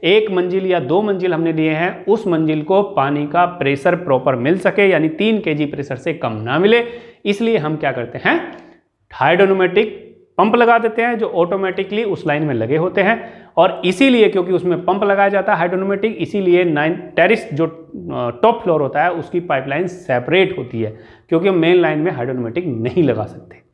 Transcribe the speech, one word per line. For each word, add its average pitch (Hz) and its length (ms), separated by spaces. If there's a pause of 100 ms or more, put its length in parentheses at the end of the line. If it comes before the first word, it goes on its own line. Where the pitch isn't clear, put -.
एक 214 280
मंजिल 180 340
या 180 140
दो 156 220
मंजिल 185 320
हमने 165 200
लिए 156 180
हैं, 175 340
उस 202 220
मंजिल 160 340
को 190 220
पानी 143 440
का 170 180
प्रेशर 170 500
प्रॉपर 139 400
मिल 139 220
सके, 196 320
यानी 160 200
तीन 208 300
केजी 151 260
प्रेशर 143 300
से 160 180
कम 123 180
ना 113 280
मिले, 220 240 (420)
इसलिए 220 320
हम 156 180
क्या 147 160
करते 123 340
हैं, 311 260 (600)
हाइड्रोनोमेटिक 185 1000 (220)
पंप 214 180
लगा 240 220
देते 226 240
हैं 233 160
जो 214 100
ऑटोमेटिकली 190 760
उस 190 240
लाइन 151 160
में 143 120
लगे 117 220
होते 180 240
हैं। - 320 (240)
और 180 280
इसीलिए, 220 440
क्योंकि 185 220
उसमें 175 340
पंप 190 180
लगाया 196 260
जाता 196 220
है 190 80
हाइड्रोनोमेटिक, 190 600
इसीलिए 180 440
नाइन, 160 300 (220)
टेरेस 190 380
जो, 160 140
अ, 135 720
टॉप 220 220
फ्लोर 156 180
होता 139 220
है 175 80
उसकी - 280
पाइपलाइन 143 480
सेपरेट 139 680
होती 120 240
है, 107 160 (320)
क्योंकि 170 180
हम 190 80
मेन 170 200
लाइन 160 240
में 170 120
हाइड्रोनोमेटिक 127 560
नहीं 123 360
लगा 110 220
सकते। - 380 (100)